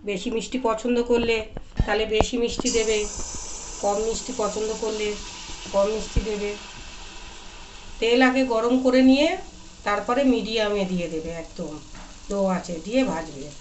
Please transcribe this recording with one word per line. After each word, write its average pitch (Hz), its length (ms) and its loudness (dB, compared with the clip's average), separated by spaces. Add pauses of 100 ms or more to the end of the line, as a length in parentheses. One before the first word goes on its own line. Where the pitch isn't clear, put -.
বেশি 202 260 -4
মিষ্টি 226 220 -2 (100)
পছন্দ 240 300 2 (140)
করলে 233 240 4 (480)
তাহলে 214 200 2 (120)
বেশি 214 280 2
মিষ্টি - 340 -2
দেবে, 220 200 2 (880)
কম 202 140 2 (100)
মিষ্টি 226 240 -4 (100)
পছন্দ 214 280 -2 (140)
করলে 214 240 -2 (680)
কম 202 220 4
মিষ্টি - 240 0 (100)
দেবে। 202 200 -2 (1500)
তেল 233 200 6 (100)
আগে 262 120 4 (120)
গরম 233 220 4 (100)
করে 254 240 6
নিয়ে 285 180 8 (600)
তারপরে 226 340 2 (120)
মিডিয়ামে 208 580 0
দিয়ে 175 220 -2
দেবে, 160 160 -4 (140)
একদম 156 300 -10 (560)
লো 202 100 0 (160)
আঁচে 180 200 -4 (100)
দিয়ে 240 160 2 (100)
ভাজবে। 147 360 -6 (140)